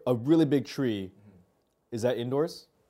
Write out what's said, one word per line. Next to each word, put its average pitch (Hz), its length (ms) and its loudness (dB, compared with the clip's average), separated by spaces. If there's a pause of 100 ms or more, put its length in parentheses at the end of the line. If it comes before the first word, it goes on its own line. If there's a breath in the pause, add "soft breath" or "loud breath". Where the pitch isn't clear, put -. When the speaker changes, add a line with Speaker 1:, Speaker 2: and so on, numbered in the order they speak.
Speaker 1:
a 127 80 2
really 151 300 4
big 135 200 2
tree? 104 460 -4
Speaker 2:
Mm-hmm. - 840 -20
Speaker 1:
Is 110 80 -6
that 120 140 0
indoors? 139 500 -4 (220)